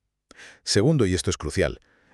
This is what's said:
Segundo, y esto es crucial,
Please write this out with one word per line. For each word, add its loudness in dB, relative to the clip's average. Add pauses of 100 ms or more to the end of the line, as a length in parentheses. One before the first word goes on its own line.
(640)
Segundo, 2
y 2
esto -2
es -2
crucial, -4 (340)